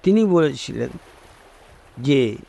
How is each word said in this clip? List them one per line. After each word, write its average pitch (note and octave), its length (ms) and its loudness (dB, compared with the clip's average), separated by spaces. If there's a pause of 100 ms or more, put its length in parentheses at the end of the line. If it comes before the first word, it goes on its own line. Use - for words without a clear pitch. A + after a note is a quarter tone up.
তিনি G#3+ 220 2
বলেছিলেন C3+ 640 -2 (1080)
যে B2+ 380 0 (120)